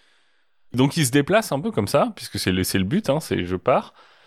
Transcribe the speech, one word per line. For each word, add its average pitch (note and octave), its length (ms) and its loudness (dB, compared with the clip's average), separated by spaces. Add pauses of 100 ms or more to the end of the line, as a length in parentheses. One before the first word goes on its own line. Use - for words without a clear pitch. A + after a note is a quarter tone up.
(720)
Donc, C3 240 2
ils D#3+ 100 2
se A#2 60 -4
déplacent F3 400 2
un C#3 80 -2
peu A3 100 -4
comme G2+ 160 -2
ça, G3 300 2
puisque - 240 -8
c'est - 120 0
le, F#2 120 2
c'est - 140 -2
le F#2+ 60 0
but, D3 240 -2
hein, C#3+ 120 0
c'est F#2+ 240 -2
je F2+ 100 -4
pars. C#3+ 400 0 (320)